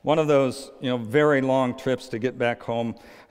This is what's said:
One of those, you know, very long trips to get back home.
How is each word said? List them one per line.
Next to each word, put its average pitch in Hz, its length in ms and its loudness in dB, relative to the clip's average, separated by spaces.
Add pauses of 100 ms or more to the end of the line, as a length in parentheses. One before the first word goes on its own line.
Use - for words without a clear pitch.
One 156 160 2
of 156 100 2
those, 139 420 2 (120)
you 131 80 -2
know, 123 80 -2
very 139 420 2
long 131 380 0
trips 127 300 -4
to 117 100 -8
get 123 200 -4
back 120 240 -2
home. 117 320 -4 (360)